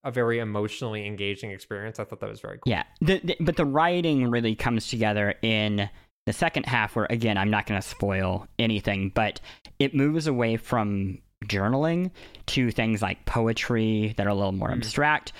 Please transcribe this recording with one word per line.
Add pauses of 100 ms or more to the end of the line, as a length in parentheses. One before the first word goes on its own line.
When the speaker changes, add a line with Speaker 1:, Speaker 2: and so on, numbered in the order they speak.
Speaker 1:
a
very
emotionally
engaging
experience.
I
thought
that
was
very
cool.
Speaker 2:
Yeah. (180)
The,
the,
but
the
writing
really
comes
together
in (380)
the
second
half,
where,
again,
I'm
not
gonna
spoil (100)
anything,
but (380)
it
moves
away
from (260)
journaling (360)
to
things
like
poetry
that
are
a
little
more
Speaker 1:
Mm.
Speaker 2:
abstract,